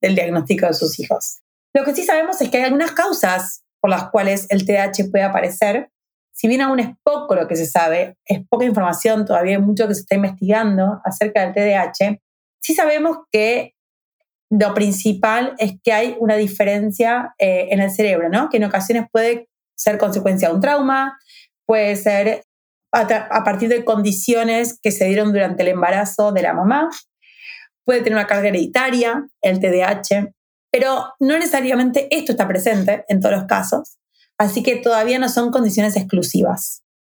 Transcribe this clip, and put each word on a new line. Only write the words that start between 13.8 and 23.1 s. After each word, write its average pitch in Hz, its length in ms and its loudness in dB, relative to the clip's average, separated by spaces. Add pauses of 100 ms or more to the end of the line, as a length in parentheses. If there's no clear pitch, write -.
lo 208 220 2
principal 208 840 0
es 202 240 -2
que 226 100 2
hay 233 280 0
una 214 160 2
diferencia, 208 1040 -2
eh, 185 320 0
en 196 100 2
el 196 100 0
cerebro, 185 380 0
¿no? 240 200 0
Que 254 80 -2
en 214 80 2
ocasiones 202 480 -2
puede 233 360 0 (280)
ser 208 220 0
consecuencia 190 500 0
de 170 60 0
un 196 60 0
trauma, 269 580 0 (480)
puede 214 300 2
ser 202 480 0 (460)
a 226 160 2
tra-, 220 240 -2